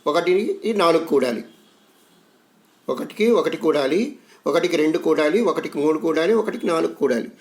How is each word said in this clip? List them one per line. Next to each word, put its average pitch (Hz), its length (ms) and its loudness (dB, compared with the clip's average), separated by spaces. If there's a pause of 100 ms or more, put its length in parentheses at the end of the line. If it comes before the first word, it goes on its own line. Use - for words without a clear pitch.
ఒకటిని 180 640 0
నాలుగు 170 320 2
కూడాలి, 123 400 0 (1400)
ఒకటికి 214 420 -2
ఒకటి 160 260 2
కూడాలి, 156 640 0 (280)
ఒకటికి 170 300 0
రెండు 156 220 2
కూడాలి, 156 420 2
ఒకటికి 151 380 -4
మూడు 156 200 0
కూడాలి, 160 340 0
ఒకటికి 208 340 -2
నాలుగు 165 280 -2
కూడాలి. 123 340 0 (120)